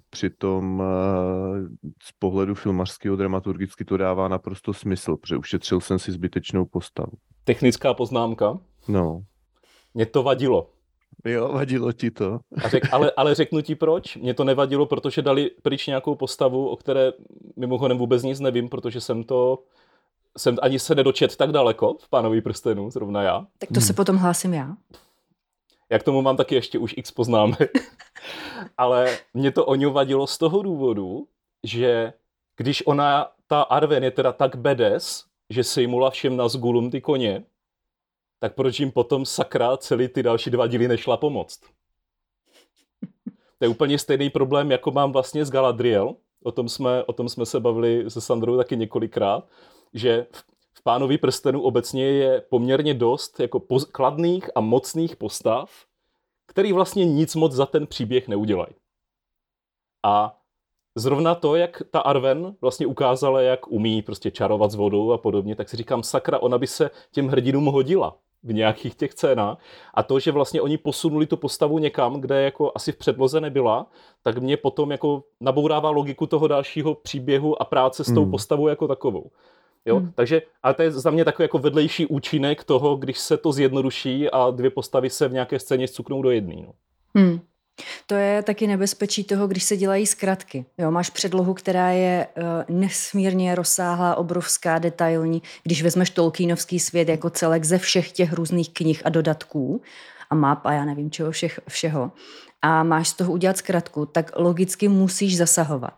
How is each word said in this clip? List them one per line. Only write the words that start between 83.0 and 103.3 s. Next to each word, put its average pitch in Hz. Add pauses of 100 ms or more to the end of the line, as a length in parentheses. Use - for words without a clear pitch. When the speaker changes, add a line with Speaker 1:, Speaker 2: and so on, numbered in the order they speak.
Speaker 2:
se -
to 151
zjednoduší 135
a 127
dvě 123
postavy 127
se 143
v 123
nějaké 127
scéně 127
zcuknou 135
do 131
jedné, 104 (120)
no. - (420)
Speaker 3:
Hmm. 180 (640)
To 202
je 202
taky 208
nebezpečí 202
toho, 202
když 190
se 208
dělají 196
zkratky. 190 (140)
Jo, 160
máš 175
předlohu, 185
která 180
je, 180 (100)
eh, 165 (260)
nesmírně 185
rozsáhlá, 175
obrovská, 170
detailní. 165 (200)
Když 165
vezmeš 180
Tolkienovský 170
svět 170
jako 160
celek 165
ze 180
všech -
těch 170
různých 165
knih 160
a -
dodatků 156 (480)
a 147
map 143
a 147
já 147
nevím 147
čeho 160
všech-, -
všeho, 151 (500)
a 160
máš 165
z -
toho 180